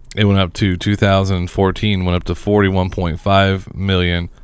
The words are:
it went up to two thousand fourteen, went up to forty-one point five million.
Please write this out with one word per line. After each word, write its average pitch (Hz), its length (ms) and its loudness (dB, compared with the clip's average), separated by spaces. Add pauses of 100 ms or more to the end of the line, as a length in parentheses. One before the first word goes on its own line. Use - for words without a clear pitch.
(140)
it 107 100 2
went 98 140 4
up 92 160 0
to 95 220 0
two 104 200 -2
thousand 95 540 0
fourteen, 95 540 0
went 90 120 0
up 82 80 -4
to 90 100 -4
forty-one 95 560 0
point 85 300 -4
five 98 540 0
million. 90 560 -2 (120)